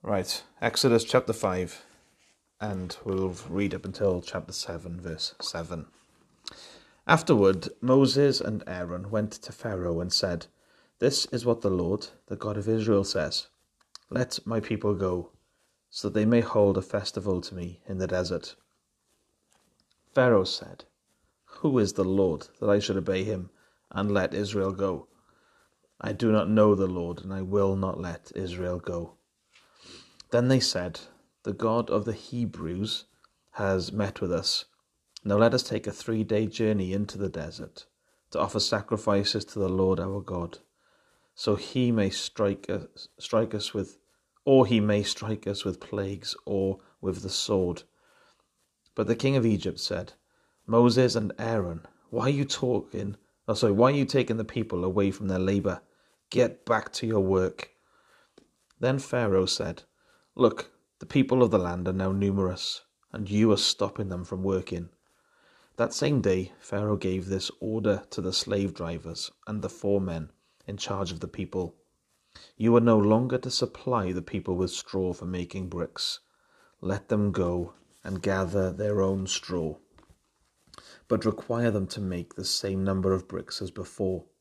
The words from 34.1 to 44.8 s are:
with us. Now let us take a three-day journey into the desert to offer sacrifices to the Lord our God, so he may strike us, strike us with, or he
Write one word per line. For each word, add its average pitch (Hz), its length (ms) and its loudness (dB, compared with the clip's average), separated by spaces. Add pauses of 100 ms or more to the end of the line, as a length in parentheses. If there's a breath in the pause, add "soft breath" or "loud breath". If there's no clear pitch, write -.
with 90 120 -2
us. - 320 -2 (600)
Now 101 120 2
let 113 180 6
us 127 80 2
take - 240 -6
a 101 60 -6
three-day 110 560 0
journey 104 440 0
into 101 240 -4
the 98 120 -4
desert - 580 -12 (460)
to 73 80 -2
offer - 180 0
sacrifices 101 840 0
to - 160 -8
the 95 80 2
Lord 92 320 4
our 98 200 -4
God, 87 380 -8 (800)
so 107 180 2
he 120 380 0
may 101 180 2
strike - 580 -2
us, - 400 -8 (120)
strike 113 340 0
us 104 180 -6
with, - 260 -6 (460)
or 135 220 8
he 110 140 4